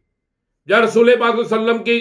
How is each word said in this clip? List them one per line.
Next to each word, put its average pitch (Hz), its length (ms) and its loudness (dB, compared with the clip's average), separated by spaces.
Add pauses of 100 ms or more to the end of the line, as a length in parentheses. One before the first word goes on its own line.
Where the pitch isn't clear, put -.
(680)
या 202 120 2
रसूल 233 360 2
पाक 233 200 0
सल्लल्लाहु 233 80 -2
अलैहि 214 100 -8
वसल्लम 226 260 -2
की, 233 220 -2